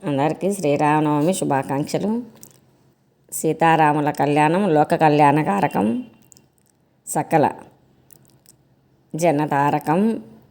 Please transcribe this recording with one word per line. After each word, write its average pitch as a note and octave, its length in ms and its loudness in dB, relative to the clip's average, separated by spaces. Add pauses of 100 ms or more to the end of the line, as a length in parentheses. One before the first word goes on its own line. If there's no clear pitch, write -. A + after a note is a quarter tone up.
అందరికీ D3+ 480 -2
శ్రీరామనవమి D3+ 800 0
శుభాకాంక్షలు. D3 880 -4 (1120)
సీతారాముల D#3 800 2
కళ్యాణం D3+ 580 0
లోక D3+ 260 2
కళ్యాణకారకం, D#3 1080 2 (1040)
సకల D3+ 440 0 (1600)
జనతారకం. D3+ 1080 0 (280)